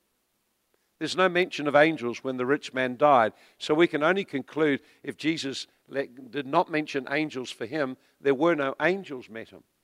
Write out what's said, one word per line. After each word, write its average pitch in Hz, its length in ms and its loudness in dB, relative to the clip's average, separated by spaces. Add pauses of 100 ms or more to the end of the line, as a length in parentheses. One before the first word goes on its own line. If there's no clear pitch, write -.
(1000)
There's 147 180 -6
no 185 100 4
mention 175 400 0
of 131 80 0
angels 147 480 4
when 131 140 -4
the 127 80 -2
rich 143 280 -2
man 127 220 -2
died. 123 380 6 (240)
So - 160 -2
we 165 140 4
can 147 160 -2
only 185 200 2
conclude 143 560 -2 (220)
if 143 160 -12
Jesus 139 500 -6 (220)
le-, 135 180 -4
did 131 400 -10
not 170 240 0
mention 151 400 -4
angels 139 400 -4
for - 140 -10
him, 131 320 -4 (240)
there 139 140 4
were 165 200 4
no 135 240 -2
angels 156 480 -2
met 110 220 -14
him. 85 140 -20 (200)